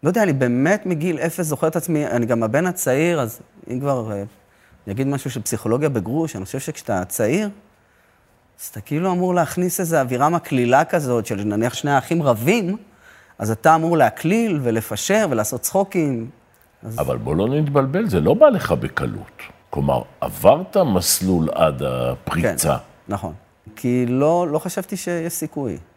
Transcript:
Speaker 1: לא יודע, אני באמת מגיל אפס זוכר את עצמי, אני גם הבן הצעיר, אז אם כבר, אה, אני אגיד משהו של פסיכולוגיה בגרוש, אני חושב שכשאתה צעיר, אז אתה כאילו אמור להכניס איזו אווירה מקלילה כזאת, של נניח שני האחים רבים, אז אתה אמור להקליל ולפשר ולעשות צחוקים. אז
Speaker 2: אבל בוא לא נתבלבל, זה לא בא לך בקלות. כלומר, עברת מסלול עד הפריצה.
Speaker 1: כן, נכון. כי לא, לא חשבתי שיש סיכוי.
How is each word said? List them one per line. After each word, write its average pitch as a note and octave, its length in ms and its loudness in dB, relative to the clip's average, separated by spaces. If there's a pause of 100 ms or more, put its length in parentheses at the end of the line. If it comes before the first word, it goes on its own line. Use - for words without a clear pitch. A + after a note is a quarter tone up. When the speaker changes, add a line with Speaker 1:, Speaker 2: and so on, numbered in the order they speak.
Speaker 1:
לא C#3+ 60 2
יודע, G3+ 140 2
אני F#3+ 100 2
באמת C3+ 540 2
מגיל E3 320 -2
אפס E3 280 -2
זוכר D3+ 220 -2
את D#3+ 80 -2
עצמי, D#3 300 -2
אני A#2+ 200 0
גם A#2 160 0
הבן C3 240 0
הצעיר, D#3+ 540 0
אז A2+ 200 -4 (300)
אם B2+ 100 -4
כבר, C3 320 -2
אה, G2+ 40 -4 (720)
אני G2+ 80 -6
אגיד C3+ 120 -2
משהו C#3 240 -4
של A#2+ 120 -8
פסיכולוגיה A#2+ 460 0
בגרוש, C3+ 480 -2
אני G2 80 -6
חושב C3+ 140 -8
שכשאתה G#2 460 -4
צעיר, C#3 440 -2 (1120)
אז - 80 -14
אתה - 100 -14
כאילו E3 320 -2
אמור F3+ 220 0
להכניס F3+ 460 0
איזו E3 160 0
אווירה C3 320 2
מקלילה C3+ 560 2
כזאת, B2+ 420 0
של A#2 80 -4 (100)
נניח G#2+ 300 0
שני - 160 -4
האחים C#3+ 320 0
רבים, E3 540 0 (640)
אז G#2 120 -4
אתה D#3 240 4
אמור E3 220 2
להקליל F3 680 2
ולפשר A#2+ 680 0
ולעשות A#2 300 -2
צחוקים. D3 680 -2 (520)
אז A2 160 -8
Speaker 2:
אבל C2 180 -2
בוא B1+ 200 -2
לא G2 120 2
נתבלבל, C#3+ 600 0
זה F#2+ 120 2
לא F2+ 140 4
בא D4+ 140 8
לך G3+ 240 0
בקלות. C2 680 -6 (280)
כלומר, C#2 320 0 (180)
עברת C3+ 560 4
מסלול F#2 800 2
עד D2 280 2
הפריצה. C2+ 960 -2
Speaker 1:
כן, A#1 60 -8 (260)
נכון. G2+ 240 -6 (440)
כי B2 320 0
לא, D#3 420 2
לא D3 80 0
חשבתי F#3+ 380 -6
שיש E3+ 360 -6
סיכוי. C3+ 460 -6 (180)